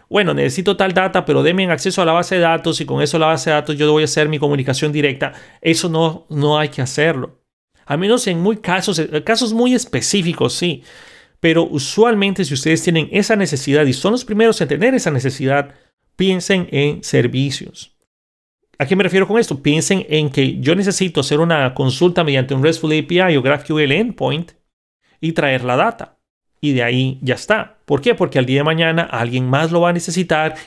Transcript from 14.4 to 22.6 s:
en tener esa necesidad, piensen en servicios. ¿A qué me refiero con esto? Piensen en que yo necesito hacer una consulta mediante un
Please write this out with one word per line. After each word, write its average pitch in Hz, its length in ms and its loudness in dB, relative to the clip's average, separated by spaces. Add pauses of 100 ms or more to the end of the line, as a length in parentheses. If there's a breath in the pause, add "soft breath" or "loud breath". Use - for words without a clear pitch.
en 156 80 -2
tener 160 260 2
esa 247 160 0
necesidad, 135 600 -2 (460 soft breath)
piensen 185 540 0
en 143 320 0
servicios. 131 920 -4 (840)
¿A 139 80 -4
qué 185 100 0
me 202 60 2
refiero 190 260 0
con 208 100 0
esto? 160 240 -2
Piensen 160 460 0
en 151 220 0
que 135 280 -2
yo 135 160 2
necesito 190 460 -2
hacer 147 180 0
una 151 360 0
consulta 170 500 2
mediante 135 300 0
un 131 80 0